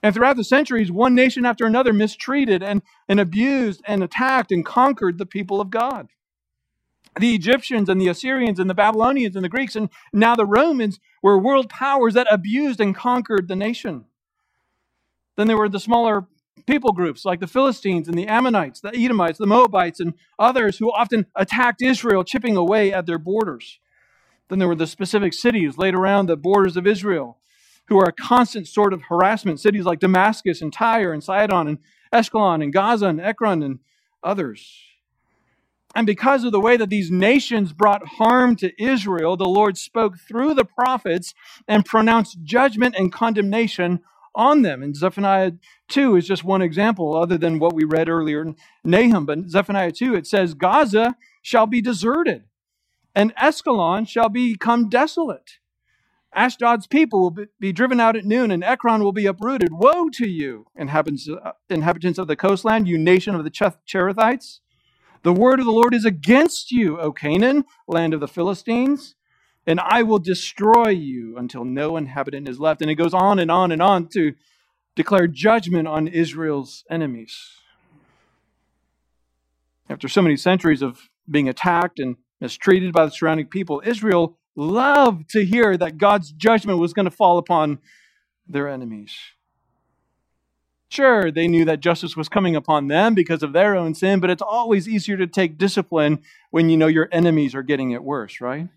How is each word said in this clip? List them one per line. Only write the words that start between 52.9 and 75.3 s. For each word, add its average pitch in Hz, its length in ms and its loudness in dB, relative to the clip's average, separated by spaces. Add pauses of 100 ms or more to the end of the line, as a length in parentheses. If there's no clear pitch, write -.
and 208 220 2
Escalon 220 720 0
shall 233 220 0
become 233 600 0
desolate. 262 680 -4 (760)
Ashdod's 240 540 0
people 269 320 2
will 180 140 2
be, 208 140 -12 (120)
be 196 140 -4
driven 247 260 0
out 226 160 4
at 214 100 -6
noon, 220 280 0
and 175 100 -2
Ekron 226 400 0
will 202 80 2
be 202 160 -2
uprooted. 196 460 -2
Woe 302 380 2
to 240 180 -6
you, 139 380 -8 (100)
inhabitants, 147 520 -4
uh, - 220 -12 (180)
inhabitants 170 520 -2
of 175 80 -8
the 151 80 -4
coastland, 202 500 0
you 175 100 -2
nation 180 380 2
of 160 80 -4
the 156 80 -8
Cheth-, - 340 -4
Cherethites! 214 760 -2 (640)
The 175 120 2
word 254 260 4
of 254 60 -2
the 226 60 0
Lord 233 200 4
is 226 140 0
against 220 640 2
you, 196 280 0
O 151 140 -4
Canaan, 214 520 0 (220)
land 165 280 -2
of 151 60 -6
the 143 80 -6
Philistines, 233 880 -4 (500)
and 165 120 0
I 202 240 0
will 220 160 2
destroy 208 680 2
you 127 480 -4
until 123 260 -10
no 143 360 -4
inhabitant 139 500 -8
is 127 100 -10
left." 156 220 0
And 156 100 -2
it 156 40 0
goes 165 180 0
on 190 260 4
and 165 120 0
on 180 200 2
and 160 120 0
on 185 280 2
to 151 220 0 (640)
declare 175 320 2
judgment 170 600 0